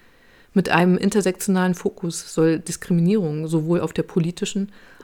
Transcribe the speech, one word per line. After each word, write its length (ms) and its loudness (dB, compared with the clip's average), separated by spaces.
Mit 160 0
einem 300 4
intersektionalen 760 0
Fokus 600 -8
soll 240 2
Diskriminierung 880 0
sowohl 340 0
auf 120 -4
der 100 -2
politischen 680 -4